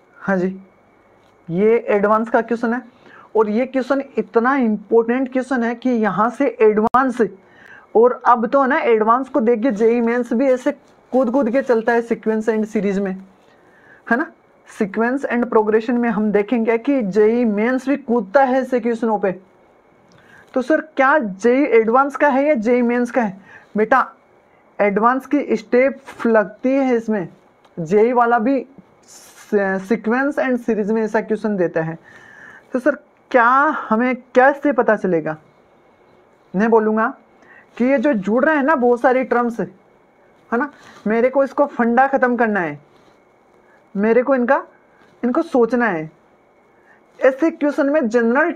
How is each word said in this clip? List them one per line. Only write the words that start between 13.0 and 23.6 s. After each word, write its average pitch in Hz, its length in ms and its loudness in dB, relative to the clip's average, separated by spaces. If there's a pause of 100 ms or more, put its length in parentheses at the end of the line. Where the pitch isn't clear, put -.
है 233 100 0
ना। - 140 -6 (380)
sequence 226 580 -4
and 240 200 0
progression 226 520 2
में 240 100 -2
हम 214 220 -2
देखेंगे 226 480 0
कि 269 240 0
J 214 420 2
mains 233 440 -2
भी 277 100 0
कूदता 240 440 0
है 262 180 0
ऐसे 254 180 -2
क्वेश्चनों 226 400 -2
पे। 190 120 -2 (1200)
तो 254 80 -2
sir 302 200 0 (140)
क्या 277 240 4
जेई 240 460 0 (100)
advance 240 400 2
का 294 120 2
है 277 200 2
या 302 80 4
जेई 240 260 0
mains 240 300 -2
का 262 100 -2
है? 190 160 -4 (400)